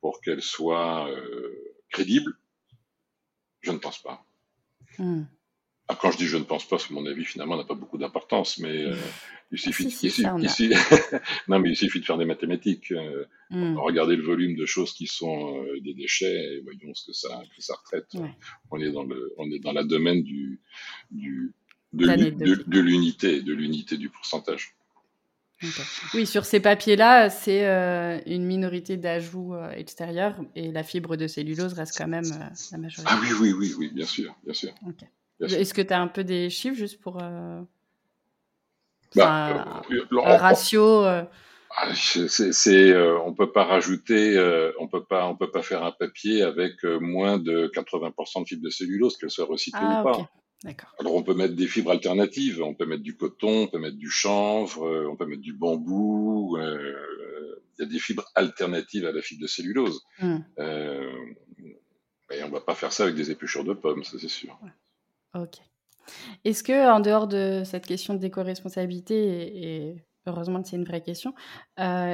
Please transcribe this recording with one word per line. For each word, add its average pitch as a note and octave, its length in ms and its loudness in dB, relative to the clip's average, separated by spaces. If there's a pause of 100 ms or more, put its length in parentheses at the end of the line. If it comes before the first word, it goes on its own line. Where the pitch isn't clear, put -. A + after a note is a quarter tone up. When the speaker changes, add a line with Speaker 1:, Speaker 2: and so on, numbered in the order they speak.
Speaker 1:
pour D2+ 200 -6
qu'elle D#2 220 -4
soit, E2 680 -2
euh, B1 440 -10 (360)
crédible ? G#2 420 0 (1300)
Je F3+ 100 -4
ne E3 60 -4
pense - 240 -10
pas. - 220 -14 (720)
Speaker 2:
Hmm. F3 240 -2 (640)
Speaker 1:
Ah, - 120 -4
quand F#2 120 4
je - 60 -6
dis « F2 80 -2
je D#2+ 100 -2
ne D2+ 80 -2
pense D2 240 -4
pas », F2 120 0
c'est - 120 -10
mon D2 140 -8
avis, C#2+ 180 -6
finalement, D#2+ 320 -6
n'a D2 80 -6
pas D#2 100 -8
beaucoup C2+ 240 -12
d'importance, - 600 -4
mais, D#2 260 -4
euh, C#2+ 100 -4 (280)
Speaker 2:
<laughs> - 300 -18
Speaker 1:
il - 60 -8
suffit - 240 -4
Speaker 2:
Si, C4+ 60 -2
Speaker 1:
de, - 20 -2
Speaker 2:
si, - 160 -4
Speaker 1:
il - 40 2
suffit, A#3+ 120 0
Speaker 2:
ça, F#3+ 120 2
on E3+ 40 -2
Speaker 1:
il D#3+ 80 0
Speaker 2:
a. - 20 2
Speaker 1:
suffit, A2+ 220 2
<laughs> - 800 4
non, F#2+ 100 4
mais F2 120 4
il E2 60 0
suffit F#2 240 0
de - 40 -12
faire E2 140 0
des E2+ 60 2
mathématiques, E2+ 680 -2
euh, D2+ 320 -8 (280)
Speaker 2:
Hmm. E3+ 240 -2
Speaker 1:
regardez E2 380 2
le D#2+ 80 0
volume E2+ 340 0
de D#2 80 -4
choses E2+ 280 -2
qui D#2 160 -10
sont, D2 560 -6
euh, C#2 160 -8
des C#2 120 -10
déchets F#2 440 -2 (180)
et C#2 60 -8
voyons C2 340 -16
ce - 120 -14
que - 60 -16
ça, B1 300 -10 (140)
que - 40 -20
ça - 140 -8
retraite. - 400 -10
Speaker 2:
Ouais. D#3+ 180 -8 (380)
Speaker 1:
On D2+ 100 -8
est D2+ 120 -4
dans C#2+ 100 -6
le, B1+ 360 -10
on D2+ 120 -8
est D2 80 -8
dans D2+ 140 -6
la D2 100 -2
domaine D#2+ 400 2
du, C#2 380 -8 (500)
du, - 420 -8 (400)
de D#3+ 120 -4
l'u-, - 20 8
Speaker 2:
d'années D#3 240 6
de - 140 -6
Speaker 1:
de, - 100 6
Speaker 2:
vie. G2 120 -4
Speaker 1:
de F#2 140 6
l'unité, F2 640 4
de D2 100 -4
l'unité D2+ 440 -4
du D2 120 -10
pourcentage. - 640 -8 (880)
Speaker 2:
Ok. E3 180 -8 (340)
Oui, A3 120 2
sur G3+ 200 0
ces G#3 140 4
papiers-là, G#3+ 680 8
c'est, G3 380 0
euh, F3+ 580 2
une F3+ 220 -2
minorité F#3 500 -2
d'ajouts, F3 580 -6
euh, E3 180 -10
extérieurs E3+ 640 -4 (180)
et D#3+ 180 -8
la D#3 100 -6
fibre E3 340 -6
de D#3+ 100 -4
cellulose D#3 480 -4
reste D#3+ 240 -8
quand D#3+ 100 -4
même, E3+ 160 -4
euh, D#3 300 -8 (180)
la E3 60 -12
majorité. D#3+ 360 -4
Speaker 1:
Ah A2 60 2
oui, A#2+ 80 -2 (100)
oui, G#2+ 140 6
oui, F#2 260 -2
oui, D2+ 140 -6
bien D2+ 140 -6
sûr, - 280 -8 (100)
bien D2+ 100 -10
sûr. F#3 160 -6 (160)
Speaker 2:
Ok. E3+ 140 -14 (380)
Speaker 1:
Bien - 100 -2
sûr. F#3 100 0
Speaker 2:
Est-ce F#3+ 160 -2
que G3 80 0
t'as F#3 180 0
un F3 80 0
peu F#3+ 160 -6
des F3+ 240 -2
chiffres B3+ 280 -6
juste G#3 240 -8
pour, F3+ 220 -12
euh, F3 380 -12 (1600)
Speaker 1:
Bah, D#3 340 6
Speaker 2:
enfin, - 400 -4
Speaker 1:
euh, B2 120 0
Speaker 2:
un, - 160 -2
Speaker 1:
on, - 80 4
Speaker 2:
un - 120 10
ratio, G#3+ 640 8
euh ? F3+ 200 2 (520)
Speaker 1:
Ah, - 180 -2
c'est, F2 340 0
c'est, G2 240 2
c'est, F#2+ 380 10
euh, F2 340 8
on F2 100 -4
peut F#2+ 180 2
pas G2 120 6
rajouter, F#2+ 720 4
euh, E2 440 4
on D#2+ 80 -6
peut F2+ 160 -6
pas, F2+ 240 0
on E2 80 -4
peut F2+ 140 -4
pas E2+ 120 -2
faire E2+ 220 -4
un E2+ 80 -2
papier G#2 500 -2
avec, F2 420 0
euh, E2 160 0
moins F#2+ 380 0
de E2 360 0
quatre-vingts E2 380 -4
pour - 160 -8
cent - 120 -8
de - 60 -8
fibres E2 180 -10
de D#2+ 60 -6
cellulose, G2 480 0
qu'elles - 120 -8
soient F2 160 -4
recyclées D#2 360 -6
Speaker 2:
Ah, A3 180 0
Speaker 1:
ou G#3 40 -2
pas. - 140 2
Speaker 2:
ok. F3 80 -8 (380)
D'accord. - 340 -18
Speaker 1:
Alors, E2 160 -2
on F2 80 2
peut F#2+ 120 0
mettre F2+ 200 0
des F2+ 120 0
fibres F2 240 -2
alternatives, F#2+ 720 0
on D2+ 120 -4
peut E2 120 -4
mettre D#2 160 -6
du D2 140 -12
coton, A2 460 0
on G#2 60 2
peut E2+ 100 -6
mettre D2+ 180 -8
du D2+ 140 -14
chanvre, G2+ 760 0
euh, D#2+ 240 -2
on D2+ 60 -10
peut E2 100 -6
mettre D2 140 -10
du D2 140 -12
bambou, F#2+ 1040 0
euh, D2 360 -6 (840)
il - 40 -6
y - 40 -2
a - 20 -12
des A#3+ 100 -6
fibres - 360 -6
alternatives F2+ 720 -2
à D#2 60 -4
la D2+ 100 -4
fibre D2+ 180 -12
de D#2 60 -8
cellulose. F#2 560 -2 (180)
Speaker 2:
Hmm. E3+ 180 0 (200)
Speaker 1:
Euh, D2 520 -6 (1200)
mais C#2+ 140 -8
on D2 80 -10
va C#2+ 100 -6
pas D#2+ 140 -4
faire - 180 -6
ça G#2 120 0
avec F2 100 0
des D2+ 160 -4
épluchures D2 340 -6
de F2+ 80 -4
pommes, D2 320 -2
ça, - 160 -12
c'est D#2 80 -10
sûr. - 340 -12
Speaker 2:
Ouais. - 800 -18
Ok. E3+ 160 -14 (840)
Est-ce G#3+ 180 0
que, C4 300 6
en G#3+ 80 8
dehors G#3+ 260 4
de F#3+ 380 -2
cette F#3 220 -10
question F#3+ 280 -4
d'éco-responsabilité, F#3 1000 -6
et, F3 720 -2
et E3 180 -14 (220)
heureusement F3+ 360 -6
que F3+ 60 -10
c'est F3+ 80 -8
une F3 80 -4
vraie E3+ 180 -6
question, F3 320 -8 (440)
euh, F3+ 360 0